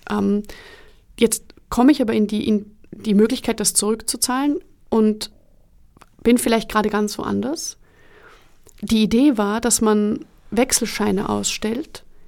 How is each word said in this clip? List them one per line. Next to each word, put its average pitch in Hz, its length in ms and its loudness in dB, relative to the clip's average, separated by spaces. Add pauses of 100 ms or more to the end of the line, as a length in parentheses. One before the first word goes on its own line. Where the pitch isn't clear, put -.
(100)
Ähm, 208 340 0 (760)
jetzt 226 240 0 (240)
komme 254 240 4
ich 294 80 2
aber 233 140 0
in 214 120 2
die, 208 220 -2
in 208 260 -2 (180)
die 208 220 -2
Möglichkeit, 220 460 2
das 208 140 -2
zurückzuzahlen 247 840 -2 (300)
und 214 420 0 (920)
bin 240 160 4
vielleicht 233 320 0
gerade 214 180 0
ganz 208 300 -2
woanders. 214 580 -6 (1040)
Die 220 220 2
Idee 240 340 4
war, 208 240 -2
dass 233 200 0
man 208 440 2 (260)
Wechselscheine 208 800 0
ausstellt, - 760 -6 (240)